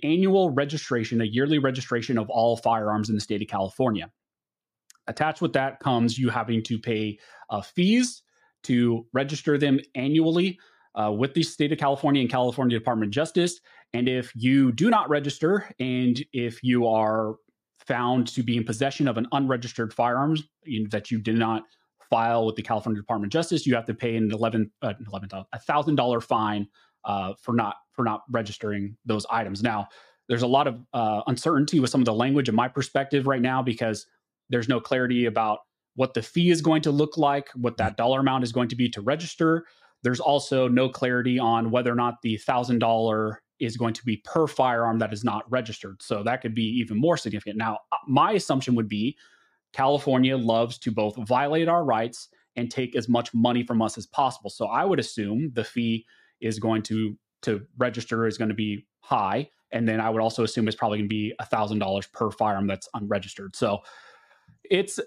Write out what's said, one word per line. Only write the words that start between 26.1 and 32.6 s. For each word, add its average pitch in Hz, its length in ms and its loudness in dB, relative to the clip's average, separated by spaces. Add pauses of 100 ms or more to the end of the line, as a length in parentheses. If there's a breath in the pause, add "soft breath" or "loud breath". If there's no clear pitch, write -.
fine, 107 460 0 (380 soft breath)
uh, 101 360 -4
for 123 120 -4
not, 107 240 0 (160)
for 127 100 -4
not 107 260 -4
registering 104 640 -6 (100)
those 107 260 -2
items. 104 320 -4
Now, 107 240 -2 (400 soft breath)
there's 120 160 0
a 123 40 2
lot 135 200 4
of, 120 120 -6 (140)
uh, 110 320 0
uncertainty 147 540 2
with 127 100 2
some 135 120 2
of 120 40 4
the 113 80 2
language 131 360 2
in 107 60 0
my 123 120 2